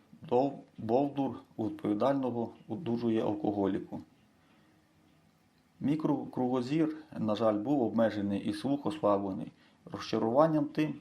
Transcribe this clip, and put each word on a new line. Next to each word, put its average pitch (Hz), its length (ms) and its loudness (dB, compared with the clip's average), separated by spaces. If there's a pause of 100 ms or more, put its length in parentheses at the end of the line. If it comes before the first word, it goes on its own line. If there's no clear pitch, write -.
(300)
дов-, 135 300 2 (180)
бовдур 135 600 0 (160)
у 113 100 -2
відповідального, 117 840 0 (180)
одужує 113 560 0
алкоголіку. 104 800 -2 (1800)
Мій 139 160 0
кру-, 147 340 -2
кругозір, 131 640 0 (220)
на 107 180 0
жаль, 110 200 2
був 127 260 0
обмежений 104 580 2
і 101 140 -4
слух 139 320 -2
ослаблений, 101 680 0 (400)
розчаруванням 131 760 2
тим, 151 360 -2